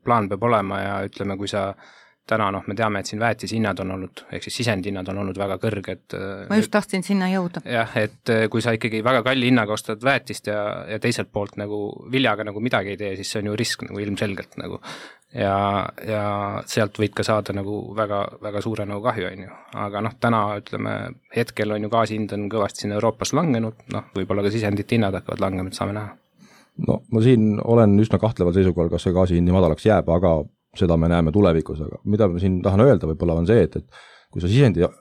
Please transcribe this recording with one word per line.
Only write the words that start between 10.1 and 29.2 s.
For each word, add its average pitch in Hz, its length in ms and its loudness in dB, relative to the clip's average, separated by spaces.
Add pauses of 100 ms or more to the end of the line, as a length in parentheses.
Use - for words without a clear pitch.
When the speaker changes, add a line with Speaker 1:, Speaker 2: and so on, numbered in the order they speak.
Speaker 1:
ja, 104 140 -2 (260)
ja 107 120 -6
teiselt 117 340 -2
poolt 104 260 -6
nagu 104 220 -6 (300)
viljaga 113 360 0
nagu 104 160 -6
midagi 104 320 -2
ei - 20 -14
tee, 98 180 -6
siis 95 180 -10
see 107 100 -4
on 104 80 -4
ju 107 80 -4
risk - 240 -4
nagu 101 160 -10
ilmselgelt 101 580 -6
nagu. 90 220 -10 (540)
Ja, 101 560 0 (160)
ja 107 180 -2 (460)
sealt 107 320 -2
võid 104 160 0
ka 104 80 -2
saada 107 320 -2
nagu 101 220 -6 (180)
väga, 104 220 -2 (220)
väga 101 200 -6
suure 104 240 -6
nagu 104 160 -8
kahju, 110 300 -2
on 95 120 -14
ju. - 100 -16 (280)
Aga 101 240 -4
noh, 107 160 -6
täna, 117 200 4 (200)
ütleme, 110 300 -6 (440)
hetkel 107 380 -2
on 107 100 -4
ju 104 60 -6
gaasi 110 300 0
hind 104 180 -4
on 104 140 -4
kõvasti 104 340 -2
siin 104 80 -4
Euroopas 107 400 0
langenud, 123 460 0 (120)
noh, 101 220 -6
võib-olla 98 320 -2
ka 101 80 2
sisendite 104 420 0
hinnad 98 220 2
hakkavad - 240 -6
langema, 95 320 -2
et - 60 -12
saame 101 180 -2
näha. 104 160 -10 (720)
Speaker 3:
No - 140 0 (120)
ma 110 80 4
siin 110 380 6
olen 113 420 6
üsna 107 200 2
kahtleval 90 340 2
seisukohal, 87 340 4
kas 87 160 -2
see 92 80 4
gaasi 90 240 4